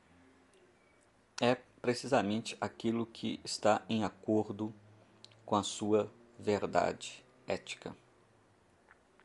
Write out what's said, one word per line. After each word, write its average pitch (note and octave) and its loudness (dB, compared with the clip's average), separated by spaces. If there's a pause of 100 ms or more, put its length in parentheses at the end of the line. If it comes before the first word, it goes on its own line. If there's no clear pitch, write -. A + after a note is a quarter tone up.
(1400)
é B2 4 (260)
precisamente A#2 0
aquilo A2+ -2
que - -6
está - 2
em A2 0
acordo G#2+ -2 (720)
com A2 2
a G2+ 4
sua G#2 0 (260)
verdade F#2+ 0 (220)
ética, - -8 (1300)